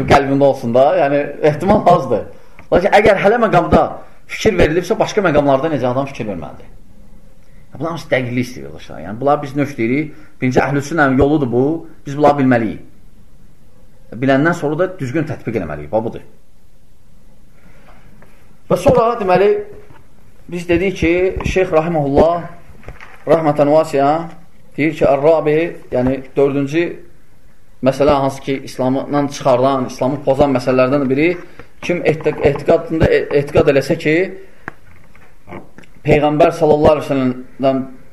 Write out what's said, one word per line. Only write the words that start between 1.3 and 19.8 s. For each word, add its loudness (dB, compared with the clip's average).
ehtimal 4
azdır. 4
Lakin 4
əgər 4
hələ 4
məqamda 4
fikir -2
verilibsə, 2
başqa 0
məqamlarda 2
necə 0
adam -2
fikir -8
verməlidir? -10
Bunlar -6
hamısı -10
dəqiqlik 0
istəyir, -12
dostlar. -14
Yəni, -10
bunlar 2
biz -8
növ 0
deyirik, -2
birinci 2
əhl-i 0
sünnənin 2
yoludur 2
bu, 2
biz -8
bunları 4
bilməliyik. 2
Biləndən 2
sonra -2
da 2
düzgün -2
tətbiq -4
eləməliyik, -4
bax 2
budur. -8
Və 2
sonra, 4
deməli, 4